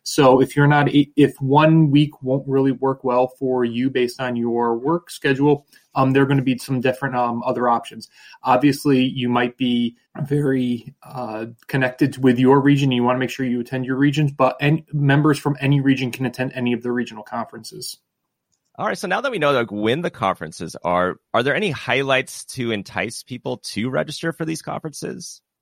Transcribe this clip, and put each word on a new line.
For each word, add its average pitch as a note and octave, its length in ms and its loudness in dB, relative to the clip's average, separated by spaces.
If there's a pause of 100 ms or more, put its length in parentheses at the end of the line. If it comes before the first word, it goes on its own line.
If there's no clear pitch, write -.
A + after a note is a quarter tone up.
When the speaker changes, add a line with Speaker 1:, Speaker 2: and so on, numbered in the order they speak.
Speaker 1:
So C3+ 380 4
if C3 140 0
you're C#3+ 120 4
not, D3 220 4
a-, C#3+ 280 2
if C#3 240 4
one D3+ 500 4
week C#3+ 320 2
won't C3 240 -2
really C3+ 260 2
work C3+ 320 -4
well B2 240 2
for B2+ 360 -2
you A#2+ 240 -2
based B2+ 320 -2
on B2 160 -4
your A#2 400 0
work D3 340 -4
schedule, C#3 560 0 (280)
um, C3+ 180 2
there C3+ 120 6
are - 20 -2
gonna C3+ 160 2
be B2 160 -2
some C3 220 -4
different, B2+ 340 -4
um, A#2+ 300 -2
other B2 240 -2
options. A2+ 400 -4 (340)
Obviously, C3 640 2
you B2 240 -4
might A#2+ 280 0
be A#2+ 400 -2 (260)
very, C3+ 800 -2
uh, A2+ 440 -10 (200)
connected C#3 500 0
with B2+ 220 4
your C3 220 6
region. C#3 300 4
You A#2+ 140 0
wanna B2+ 140 2
make B2+ 120 -4
sure C3+ 140 -6
you B2 160 -4
attend B2+ 240 -6
your C3 120 -6
regions, C#3+ 360 2
but C3 260 0
any, D3+ 340 0
members C#3+ 460 2
from C#3+ 220 -2
any C#3 220 2
region C3 280 2
can B2+ 140 -6
attend B2+ 300 -6
any B2 180 -2
of A#2 100 -4
the B2 80 -4
regional A2+ 320 -6
conferences. A2 760 -12 (800)
Speaker 2:
All G3 100 -6
right. G3+ 120 -6
So - 80 -8
now F#3+ 140 -2
that C4 100 -2
we A3+ 80 -6
know, D3 140 2
like, A#2 180 0
when G#2+ 300 0
the F3 100 -4
conferences F2 720 -4
are, F2+ 380 0 (120)
are A#2 120 2
there C#3 100 0
any F#3 160 -2
highlights C3 760 -2
to A#2+ 260 -6
entice G2+ 500 -8
people B2 360 -10
to - 300 -6
register D#3 440 -4
for E3 120 -8
these D#3+ 180 -8
conferences? - 800 -12 (220)